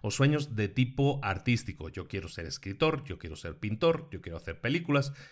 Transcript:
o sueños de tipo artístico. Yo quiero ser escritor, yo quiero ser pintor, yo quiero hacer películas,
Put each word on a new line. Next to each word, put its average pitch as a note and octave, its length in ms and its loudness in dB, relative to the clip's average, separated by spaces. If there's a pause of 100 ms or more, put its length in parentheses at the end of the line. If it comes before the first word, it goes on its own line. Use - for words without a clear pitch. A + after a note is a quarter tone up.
o G#2 100 -2
sueños C#3+ 440 4
de G#2 140 2
tipo C#3 520 2
artístico. F#2+ 680 0
Yo F2 180 -8
quiero F2 220 -6
ser E2 160 -8
escritor, A#2+ 580 -2
yo E2+ 160 -10
quiero D#2 160 -10
ser - 240 -10
pintor, D#3+ 520 2
yo F#2+ 100 -12
quiero E2 160 -10
hacer - 240 -10
películas, C#3+ 500 0 (200)